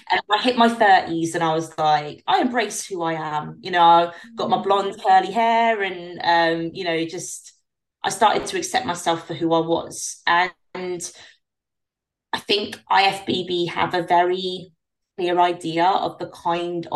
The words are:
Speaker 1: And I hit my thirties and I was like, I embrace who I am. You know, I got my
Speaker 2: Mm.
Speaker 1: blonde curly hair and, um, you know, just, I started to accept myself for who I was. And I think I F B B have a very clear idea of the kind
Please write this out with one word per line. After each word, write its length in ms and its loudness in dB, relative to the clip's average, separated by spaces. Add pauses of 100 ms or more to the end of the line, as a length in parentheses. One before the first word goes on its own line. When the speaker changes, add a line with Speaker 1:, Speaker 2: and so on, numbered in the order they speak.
(120)
Speaker 1:
And 80 0 (100)
I 100 2
hit 160 0
my 120 6
thirties 680 4
and 80 -2
I 120 2
was 220 -4
like, 520 0
I 120 4
embrace 460 -2
who 160 -6
I 120 -2
am. 480 -6
You 100 -8
know, 100 4
I 300 6 (240)
got 120 -4
my 100 2
Speaker 2:
Mm. 60 -6
Speaker 1:
blonde 380 0
curly 300 4
hair 500 2
and, 400 -8
um, 500 2
you 120 -10
know, 200 -2
just, 480 -12 (520)
I 60 -2
started 360 2
to 120 -6
accept 280 -4
myself 400 -4
for 80 -8
who 180 -2
I 140 2
was. 580 -6
And 760 -2 (1300)
I 60 -8
think 500 -4
I 160 4
F 220 0
B 220 -4
B 180 -2
have 280 -4
a 80 0
very 680 0 (480)
clear 220 0
idea 460 0
of 320 -2
the 100 -10
kind 680 -6